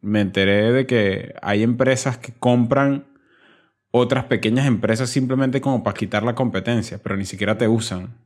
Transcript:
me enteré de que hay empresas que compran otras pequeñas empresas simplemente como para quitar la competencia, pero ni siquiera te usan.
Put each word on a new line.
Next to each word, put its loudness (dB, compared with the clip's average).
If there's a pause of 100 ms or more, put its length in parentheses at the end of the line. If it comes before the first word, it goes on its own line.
me 0
enteré 2
de 2
que 0
hay 0
empresas 0
que -16
compran 2 (840)
otras 2
pequeñas 0
empresas 0
simplemente 0
como 0
para -2
quitar -2
la 0
competencia, -2
pero -6
ni -4
siquiera -4
te 2
usan. -2 (100)